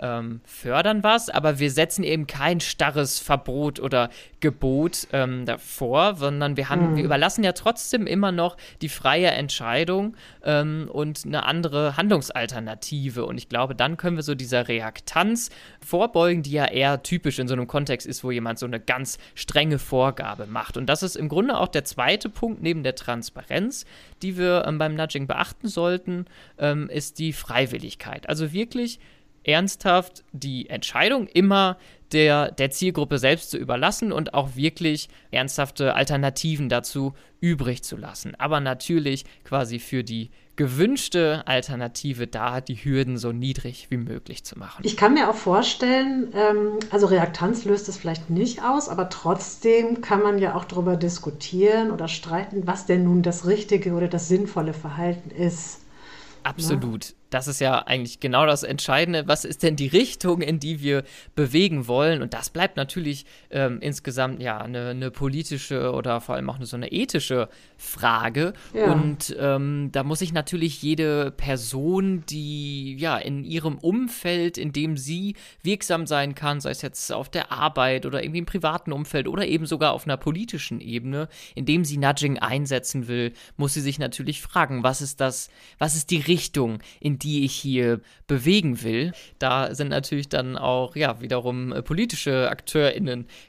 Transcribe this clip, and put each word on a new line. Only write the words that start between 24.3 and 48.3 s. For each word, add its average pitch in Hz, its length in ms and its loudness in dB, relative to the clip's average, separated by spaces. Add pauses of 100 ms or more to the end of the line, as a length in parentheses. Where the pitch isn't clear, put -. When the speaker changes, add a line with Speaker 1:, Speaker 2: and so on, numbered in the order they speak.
Speaker 1:
wir, 180 300 4
ähm, 156 100 -2
beim 156 180 0
Nudging 156 320 -4
beachten - 400 -4
sollten, 180 580 -2 (320)
ähm, 147 320 0
ist - 300 -8
die 160 140 -2
Freiwilligkeit. - 960 -4
Also 156 240 -2
wirklich 233 460 -4 (440)
ernsthaft 180 800 2 (100)
die 131 360 -8
Entscheidung 202 580 0
immer 196 500 4 (340)
der, 147 400 6
der 135 200 0
Zielgruppe 147 460 0
selbst 143 340 4
zu 139 60 -4
überlassen 131 540 0
und - 220 -2
auch 135 220 0
wirklich 156 540 0 (220)
ernsthafte 135 640 0
Alternativen 139 720 0
dazu 135 440 -2 (260)
übrig 139 440 0
zu - 140 -10
lassen. - 400 -12
Aber 147 220 2
natürlich 139 640 0 (180)
quasi 120 360 -2
für 127 240 -4
die 113 260 -8 (280)
gewünschte 160 920 2
Alternative 123 800 -2
da 123 340 -2
die 131 140 -6
Hürden 131 420 0
so 117 140 -4
niedrig 123 580 -4
wie 123 80 -2
möglich 117 460 -8
zu - 160 -14
machen. - 260 -12
Speaker 2:
Ich - 100 -2
kann 226 200 6
mir 214 140 4
auch 220 60 2
vorstellen, 247 1000 2
ähm, 208 380 4 (180)
also 202 160 6
Reaktanz 180 580 2
löst 202 240 2
es 185 80 -8
vielleicht 165 320 -6
nicht 202 340 0